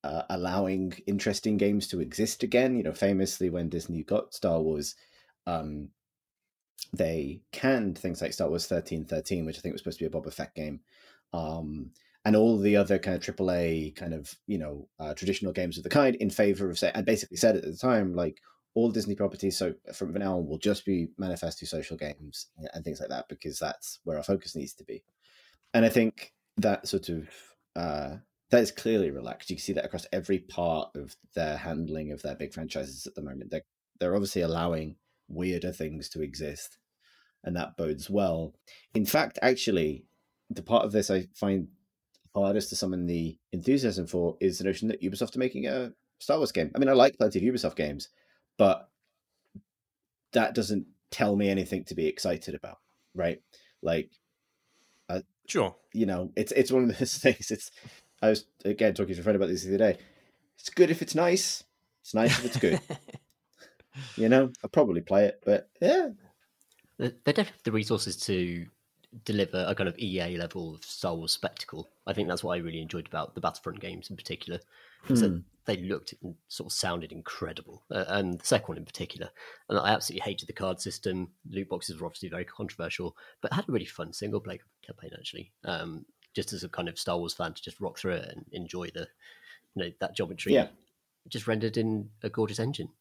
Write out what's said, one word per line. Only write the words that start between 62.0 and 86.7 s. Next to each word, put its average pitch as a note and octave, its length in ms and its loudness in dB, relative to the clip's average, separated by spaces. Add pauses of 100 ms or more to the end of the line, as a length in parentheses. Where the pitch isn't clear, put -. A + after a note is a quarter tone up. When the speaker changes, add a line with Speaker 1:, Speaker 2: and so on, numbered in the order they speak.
Speaker 1:
It's - 120 -12
nice A#2 260 6
if B2 60 -6
it's B2 120 -2
good. B2+ 280 4
Speaker 2:
<laughs> - 40 -20 (1300)
Speaker 1:
You A2 140 4
know, C3 240 6 (100)
I'll G#2+ 60 -8
probably G2 320 4
play G2 240 6
it, - 200 -2
but - 240 4 (120)
yeah. D4 300 4 (840)
Speaker 3:
They, A#2+ 120 -2
they - 240 0
definitely - 180 2
have - 120 -20
the A2+ 100 0
resources G#2+ 480 0
to F2+ 440 -2 (600)
deliver G2+ 420 0
a F#2+ 80 2
kind F#2+ 140 0
of E2 100 -8
E F#2 220 -2
A F2 160 -4
level E2+ 380 -8
of - 100 -20
Star - 280 -4
Wars E2 200 -4
spectacle. - 560 -8 (180)
I G2 60 -4
think F#2+ 160 -2
that's F2 120 -2
what F2 120 -2
I F2 80 -2
really E2 200 -6
enjoyed D#2+ 240 -8
about D#2 300 -8
the - 60 -8
Battlefront - 400 -4
games F2 280 -12
in F#2 60 -10
particular, - 460 -10 (480)
is B2 100 6
that G2+ 120 6
Speaker 1:
Hmm. F2 80 -2 (260)
Speaker 3:
they G#2+ 100 0
looked F2+ 380 -6 (100)
and E2+ 120 -12 (120)
sort - 200 -10
of - 60 -6
sounded F2 380 -2
incredible, - 800 -10
uh, F#2+ 160 -2
and F#2 320 0
the - 60 -14
second - 240 2
one E2 80 -8
in E2 80 -12
particular. - 440 -12 (380)
And G2+ 100 0
I G2 120 2
absolutely F#2 420 -2
hated - 160 -10
the - 60 -14
card F#2 260 -4
system. F#2 540 -4 (160)
Loot F#2+ 180 -6
boxes F2 320 -8
were F2 60 -6
obviously E2+ 240 -12
very E2+ 160 -6
controversial, - 720 -8 (240)
but - 100 -4
had - 160 -2
a - 60 -4
really F#2+ 120 0
fun - 280 -12
single G#2 260 -4
player G2 200 -10 (240)
campaign, - 340 -18
actually. - 340 -14 (140)
Um, E2 400 -6 (280)
just - 200 -6
as F2 100 -8
a F2 60 -10
kind F2 180 -6